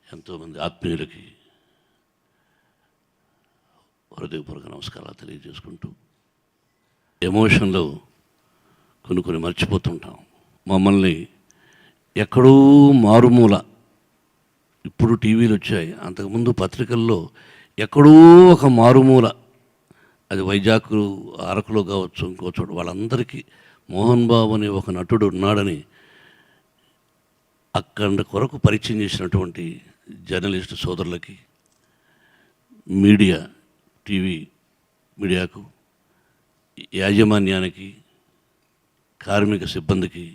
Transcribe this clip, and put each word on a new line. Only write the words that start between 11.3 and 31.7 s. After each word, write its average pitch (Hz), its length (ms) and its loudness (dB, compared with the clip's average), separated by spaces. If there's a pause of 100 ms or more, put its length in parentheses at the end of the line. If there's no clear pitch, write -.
ఎక్కడో 127 380 4 (520)
మారుమూల, 117 480 4 (1300)
ఇప్పుడు 117 260 -2 (100)
టీవీలు 110 340 0
వచ్చాయి, 87 320 -8 (160)
అంతకుముందు 101 440 -6 (120)
పత్రికల్లో 113 560 -4 (600)
ఎక్కడో 143 360 6 (400)
ఒక 139 120 0 (120)
మారుమూల, 127 480 4 (1040)
అది 95 200 -8
వైజాగ్, 110 440 -2 (560)
అరకులో 104 400 -6
కావచ్చు, 95 400 -8
ఇంకో 90 280 -14
చోట, 90 100 -10 (100)
వాళ్ళందరికీ 104 640 -10 (480)
మోహన్ 120 420 0
బాబు 113 280 0
అనే 104 200 -6
ఒక 95 200 -12
నటుడు 104 340 -2
ఉన్నాడని 98 460 -4 (2000)
అక్కడ 101 480 -6 (100)
కొరకు 127 240 -8 (100)
పరిచయం 110 380 -4
చేసినటువంటి 90 600 -8 (640)
జర్నలిస్ట్ 95 520 -8
సోదరులకి, 90 540 -12 (1700)